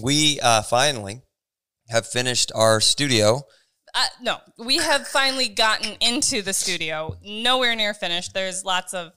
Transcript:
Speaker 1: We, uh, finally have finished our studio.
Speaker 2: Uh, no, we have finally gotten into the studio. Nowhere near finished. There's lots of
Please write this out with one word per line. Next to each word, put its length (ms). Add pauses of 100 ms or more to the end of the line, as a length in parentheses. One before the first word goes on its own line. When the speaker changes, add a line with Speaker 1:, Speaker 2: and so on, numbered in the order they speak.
Speaker 1:
We, 400
uh, 220
finally 580 (680)
have 180
finished 480
our 260
studio. 600 (500)
Speaker 2:
Uh, 140 (120)
no, 200 (180)
we 200
have 300
finally 400
gotten 520
into 420
the 120
studio. 680
Nowhere 540
near 180
finished. 400
There's 320
lots 300
of 220